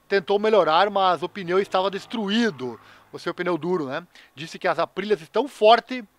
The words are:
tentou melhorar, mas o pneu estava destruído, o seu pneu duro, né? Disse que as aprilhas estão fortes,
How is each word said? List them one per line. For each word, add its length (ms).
tentou 320
melhorar, 500
mas 320
o 80
pneu 300
estava 320
destruído, 920
o 60
seu 160
pneu 240
duro, 300
né? 180
Disse 200
que 120
as 100
aprilhas 420
estão 280
fortes, 560